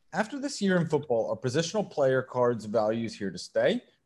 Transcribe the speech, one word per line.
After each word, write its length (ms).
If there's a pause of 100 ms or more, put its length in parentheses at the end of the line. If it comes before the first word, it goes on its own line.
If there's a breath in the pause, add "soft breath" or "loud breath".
(140)
After 260
this 220
year 160
in 100
football, 420
are 80
positional 540
player 320
cards 420
values 480
here 160
to 80
stay? 440 (240 soft breath)